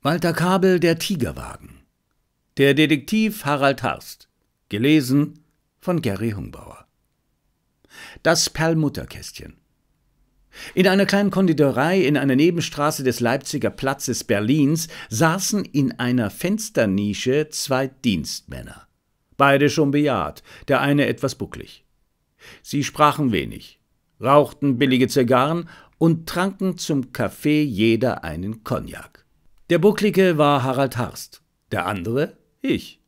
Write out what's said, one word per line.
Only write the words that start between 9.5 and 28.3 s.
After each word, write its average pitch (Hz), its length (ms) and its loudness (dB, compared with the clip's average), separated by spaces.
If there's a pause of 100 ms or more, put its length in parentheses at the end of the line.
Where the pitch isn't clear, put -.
In 190 100 4
einer 196 180 4
kleinen 196 280 2
Konditorei 156 720 2
in 143 140 2
einer 135 200 2
Nebenstraße 151 680 0
des 127 160 0
Leipziger 120 520 -2
Platzes 135 520 -4
Berlins 139 640 2 (220)
saßen 165 560 0
in 139 340 -2
einer 123 320 0
Fensternische 127 1160 -2
zwei 135 400 -4
Dienstmänner. - 960 -6 (500)
Beide 139 320 4
schon 143 220 2
bejaht, 127 540 -2 (240)
der 131 120 2
eine 143 260 2
etwas 117 280 -4
bucklig. - 500 -14 (800)
Sie 143 220 -4
sprachen 147 480 0
wenig, 62 480 -6 (400)
rauchten 139 580 2
billige 131 300 4
Zigarren 139 600 2 (300)
und 165 300 2
tranken 190 500 -4
zum 139 340 -4
Kaffee 147 520 -2
jeder 113 580 0
einen 90 400 -8